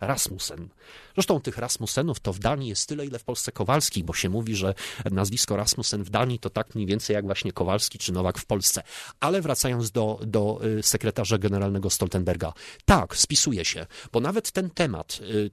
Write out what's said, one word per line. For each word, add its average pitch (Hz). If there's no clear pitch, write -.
Rasmussen. 90
Zresztą 185
tych 123
Rasmussenów 120
to 101
w 92
Danii 127
jest -
tyle, 147
ile 123
w -
Polsce 123
Kowalskich, 107
bo 80
się -
mówi, 110
że 95
nazwisko 101
Rasmussen 104
w 92
Danii 120
to -
tak -
mniej 107
więcej 107
jak 101
właśnie 98
Kowalski 92
czy -
Nowak 90
w -
Polsce. -
Ale 175
wracając 123
do, 110
do, 107
y, 107
sekretarza 107
generalnego 98
Stoltenberga. 87
Tak, 160
spisuje 110
się, -
bo 117
nawet 196
ten 185
temat, 110
y, 98